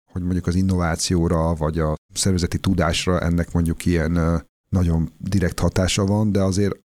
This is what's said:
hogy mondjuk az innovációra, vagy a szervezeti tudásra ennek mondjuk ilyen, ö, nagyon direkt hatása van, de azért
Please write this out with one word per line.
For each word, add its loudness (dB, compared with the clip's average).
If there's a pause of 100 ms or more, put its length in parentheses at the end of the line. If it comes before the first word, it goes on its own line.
(120)
hogy -6
mondjuk -2
az 0
innovációra, 0
vagy -2
a 0 (200)
szervezeti 0
tudásra 0
ennek 0
mondjuk 0
ilyen, 0
ö, 0 (320)
nagyon 0
direkt -2
hatása 0
van, 0
de 2
azért 0 (160)